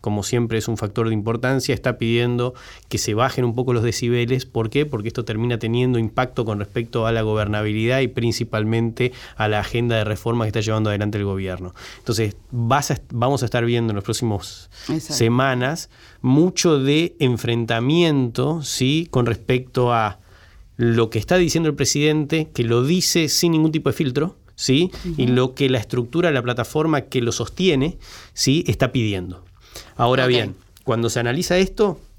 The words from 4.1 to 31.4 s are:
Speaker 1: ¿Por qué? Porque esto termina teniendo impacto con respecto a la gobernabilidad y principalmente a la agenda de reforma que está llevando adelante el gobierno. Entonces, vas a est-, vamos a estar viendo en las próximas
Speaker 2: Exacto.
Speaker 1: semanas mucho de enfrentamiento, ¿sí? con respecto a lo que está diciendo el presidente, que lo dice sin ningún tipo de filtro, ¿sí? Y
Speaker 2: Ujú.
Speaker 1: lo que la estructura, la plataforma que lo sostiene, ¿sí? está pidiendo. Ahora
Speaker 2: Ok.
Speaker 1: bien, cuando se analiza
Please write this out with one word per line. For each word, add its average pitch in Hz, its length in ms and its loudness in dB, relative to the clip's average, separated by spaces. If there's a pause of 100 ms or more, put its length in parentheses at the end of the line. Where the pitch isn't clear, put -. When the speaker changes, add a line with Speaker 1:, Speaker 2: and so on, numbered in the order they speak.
Speaker 1:
¿Por 110 220 -4
qué? 139 160 0
Porque 117 240 -6
esto 117 160 -6
termina 117 360 -2
teniendo 120 400 0
impacto 127 440 -2
con 107 140 -2
respecto 117 480 -4
a 113 60 2
la 113 100 0
gobernabilidad 107 760 0
y 127 80 0
principalmente 117 1040 -2 (240)
a 107 100 0
la 107 140 2
agenda 117 360 0
de 107 80 2
reforma 113 400 -2
que 110 40 -2
está 110 120 -2
llevando 107 300 0
adelante 104 280 -2
el 101 60 -2
gobierno. 92 480 -6 (260)
Entonces, 107 360 -2 (160)
vas 123 400 0
a 143 40 2
est-, - 180 -8
vamos 127 300 0
a - 20 -2
estar 117 200 0
viendo 117 280 0
en 101 40 -4
las 98 80 -6
próximas - 680 -6 (180)
Speaker 2:
Exacto. 156 260 -4
Speaker 1:
semanas 127 760 0 (320)
mucho 156 600 4
de 147 400 2
enfrentamiento, 127 1400 2
¿sí? 147 460 0
con 123 160 2
respecto 123 680 0
a 110 260 0 (580)
lo 117 340 2
que 113 80 -2
está 180 180 0
diciendo 165 320 2
el 147 60 0
presidente, 151 800 0
que 127 80 -2
lo 117 220 2
dice 170 440 2
sin 170 220 2
ningún 160 220 4
tipo 151 180 0
de - 60 0
filtro, 143 400 -2 (180)
¿sí? 165 380 2 (240)
Y 135 80 0
Speaker 2:
Ujú. 123 80 2
Speaker 1:
lo 127 240 2
que 139 120 2
la 127 100 2
estructura, 123 520 0
la 135 100 0
plataforma 127 600 0
que - 200 -4
lo 117 120 0
sostiene, 156 680 0 (340)
¿sí? 147 360 2
está 123 240 0
pidiendo. 95 520 -4 (520)
Ahora 127 280 2
Speaker 2:
Ok. 127 40 2
Speaker 1:
bien, 110 260 0 (300)
cuando 117 260 0
se - 80 -2
analiza 139 400 0